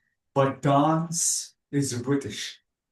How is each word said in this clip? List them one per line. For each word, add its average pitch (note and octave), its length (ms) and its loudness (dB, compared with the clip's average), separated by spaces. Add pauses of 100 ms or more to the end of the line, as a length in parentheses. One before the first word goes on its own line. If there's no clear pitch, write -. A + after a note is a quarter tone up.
(340)
but C3+ 280 2
dance D#3+ 920 0 (180)
is C#3 220 -2
British. A#2+ 680 -4 (320)